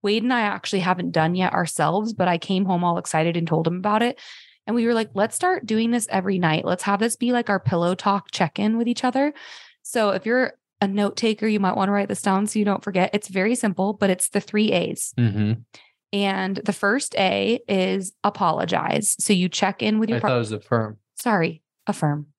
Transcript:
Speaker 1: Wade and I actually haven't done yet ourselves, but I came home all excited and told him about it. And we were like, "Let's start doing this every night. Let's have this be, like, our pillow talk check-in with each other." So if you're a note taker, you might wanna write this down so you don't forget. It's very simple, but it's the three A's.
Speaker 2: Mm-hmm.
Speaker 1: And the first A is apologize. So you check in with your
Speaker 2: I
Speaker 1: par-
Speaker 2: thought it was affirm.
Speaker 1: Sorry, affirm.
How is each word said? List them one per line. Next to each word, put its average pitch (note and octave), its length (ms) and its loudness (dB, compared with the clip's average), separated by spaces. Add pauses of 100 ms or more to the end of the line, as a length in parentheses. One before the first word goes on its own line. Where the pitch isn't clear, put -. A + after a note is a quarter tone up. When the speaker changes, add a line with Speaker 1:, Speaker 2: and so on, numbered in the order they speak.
Speaker 1:
Wade G#3+ 220 0
and B3+ 100 0
I A#3+ 80 2
actually G3+ 380 -2
haven't F3 320 0
done E3 240 2
yet F3+ 180 2
ourselves, F3 600 0
but F3+ 140 0
I F3 120 2
came F#3+ 260 0
home F3 180 0
all F3 140 2
excited E3+ 400 0
and E3 100 -2
told D#3+ 200 2
him F3+ 100 -2
about G#3 240 0
it. A#3+ 180 -2 (460)
And G#3+ 120 -2
we A#3 80 2
were A#3 80 2
like, A3 200 0
"Let's G#3 220 0
start F4+ 300 0
doing A3 260 0
this A#3+ 180 0
every F#3+ 300 0
night. D#3+ 240 2
Let's F3+ 200 -2
have G3+ 180 0
this A3+ 160 -2
be, B3 160 0
like, A#3 160 0
our G3 100 2
pillow F3 360 0
talk G3+ 360 -2
check-in G#3 460 0
with A#3 100 0
each A#3+ 160 -2
other." C4+ 300 0 (480)
So G#3+ 300 0
if F#3+ 140 -2
you're B3 280 2 (260)
a G3 80 2
note G3+ 300 0
taker, A3 300 0
you G#3+ 120 2
might F#3 160 2
wanna F#3+ 160 0
write G3+ 160 2
this G3 140 -4
down G3+ 260 2
so G#3+ 100 -4
you G#3 60 2
don't G3+ 200 0
forget. F#3 300 0
It's G#3 140 -2
very G3 280 0
simple, G3 360 0
but G3 180 0
it's F3+ 200 0
the G3+ 100 0
three G#3+ 320 0
A's. - 460 -2
Speaker 2:
Mm-hmm. G#2+ 360 2 (600)
Speaker 1:
And G3 420 -2
the - 160 -4
first G#3 460 0
A G3 500 2
is F#3+ 460 -2 (100)
apologize. F#3 960 0
So - 140 2
you F3+ 160 2
check - 340 -2
in G#3+ 160 0
with A3 100 0
your B2 100 0
Speaker 2:
I - 20 -2
Speaker 1:
par- G#3 80 0
Speaker 2:
thought B2+ 80 2
it - 20 2
was A2 140 -4
affirm. G#2+ 440 -2 (180)
Speaker 1:
Sorry, F3 460 0 (240)
affirm. D3 420 -2 (120)